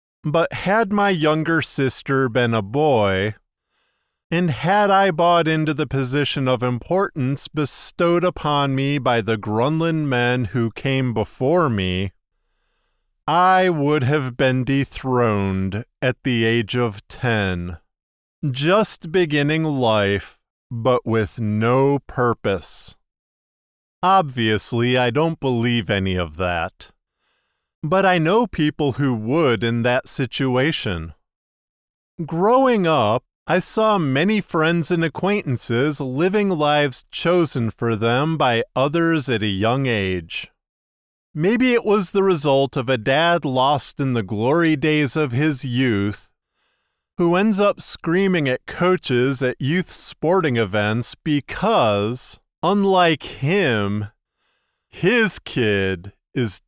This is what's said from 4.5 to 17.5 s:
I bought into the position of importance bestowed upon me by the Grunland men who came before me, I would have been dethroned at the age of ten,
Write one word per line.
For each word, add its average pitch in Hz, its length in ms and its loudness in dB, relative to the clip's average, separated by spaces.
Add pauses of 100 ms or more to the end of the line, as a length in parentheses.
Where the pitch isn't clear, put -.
I 196 220 4
bought 170 340 2
into 156 280 0
the 147 120 -2
position 135 600 -2
of 127 160 0
importance 135 840 -4
bestowed 170 760 -2
upon 143 520 0
me 139 220 -2
by 123 220 0
the 110 180 0
Grunland 151 680 -2
men 123 380 0
who 117 260 -2
came 135 420 -2
before 135 560 0
me, 95 440 -2 (1120)
I 185 400 4
would 151 360 2
have 131 340 0
been 131 260 2
dethroned 110 1200 0 (180)
at 127 220 -2
the 117 220 0
age 117 320 0
of 110 320 -4
ten, 92 680 -2 (720)